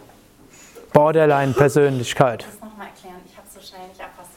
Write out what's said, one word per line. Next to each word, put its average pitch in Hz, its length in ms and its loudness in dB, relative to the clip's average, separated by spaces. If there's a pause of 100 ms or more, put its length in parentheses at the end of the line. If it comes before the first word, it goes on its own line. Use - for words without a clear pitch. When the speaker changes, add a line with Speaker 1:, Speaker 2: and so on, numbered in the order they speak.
(920)
Speaker 1:
Borderline-Persönlichkeit. 143 1500 2
Speaker 2:
Ich - 60 -18
muss - 240 -20
noch - 40 -20
mal 202 100 -18
erklären, 180 380 -20
ich - 140 -20
hab's - 160 -20
so 196 60 -20
schnell 185 280 -20
nicht 185 120 -20
erfasst, 185 380 -20